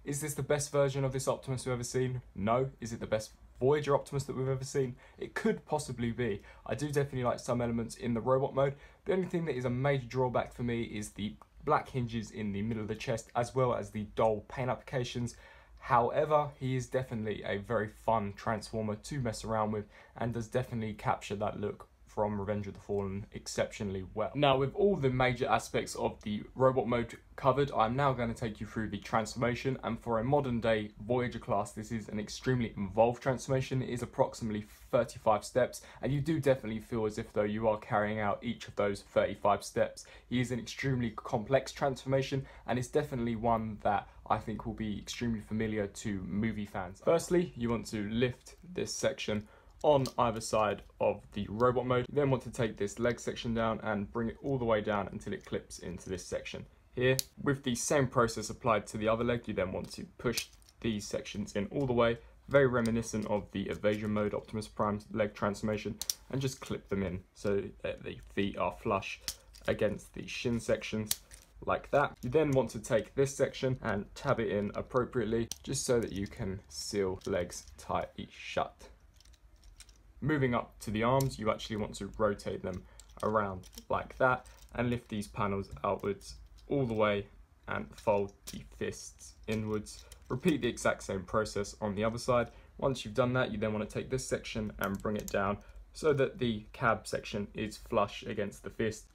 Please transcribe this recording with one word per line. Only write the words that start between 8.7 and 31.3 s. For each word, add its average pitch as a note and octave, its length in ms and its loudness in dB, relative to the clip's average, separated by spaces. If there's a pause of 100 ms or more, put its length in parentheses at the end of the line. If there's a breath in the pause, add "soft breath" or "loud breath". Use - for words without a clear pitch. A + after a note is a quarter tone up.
The - 80 2
only F#3+ 140 2
thing F3 180 -2
that B2+ 120 0
is B2+ 100 -2
a B2 40 0
major C3 360 2
drawback B2 460 0
for B2+ 120 -6
me A#2 180 0
is G#2 280 -6
the G#2 260 -4 (280)
black D3 260 2
hinges A#2 420 -2
in G#2+ 200 -2
the G2 100 -2
middle A2 200 -2
of G2+ 60 -4
the A2 60 -2
chest, - 420 -4
as A#2+ 180 0
well B2 200 4
as G#2 160 -4
the G#2 160 -4 (100)
dull A2 320 4
paint B2+ 220 -4
applications. B2 640 -4 (420 loud breath)
However, C#3+ 680 4 (100)
he C3 180 0
is B2 120 -4
definitely A2+ 560 -2
a F#2+ 140 -2
very G#2+ 300 0
fun G#2+ 480 0
Transformer A2 600 -2
to D3 240 -6
mess A#2 240 -2
around G#2+ 280 2
with G#2+ 140 -2 (300 loud breath)
and A#2 180 -2
does A#2 140 -4
definitely A2+ 460 -2
capture - 420 -2
that G#2 240 -2
look - 260 -6 (200)
from G#2 340 -2
Revenge G2+ 260 -2
of F#2+ 80 -8
the - 60 -16
Fallen G2 520 -2
exceptionally G2 720 -4 (100)
well. G#2+ 200 -2
Now, C#3 240 4
with C3+ 160 0
all G3+ 220 4
the C3+ 120 2
major B2+ 380 2
aspects - 480 0
of A2+ 280 -2
the G#2 200 -2 (140)
robot C3 320 6
mode A#2+ 280 0 (200)
covered, C3+ 340 4
I'm A2 240 4
now C#3 180 4
gonna A#2 220 -2
take G#2+ 260 -4
you A2 60 -8
through G#2+ 220 -4
the G#2 100 -4
transformation, A#2+ 880 0
and A2+ 140 -2
for A#2 200 0
a A2 60 0
modern B2+ 360 2
day G#2+ 300 2 (160)
Voyager B2 320 0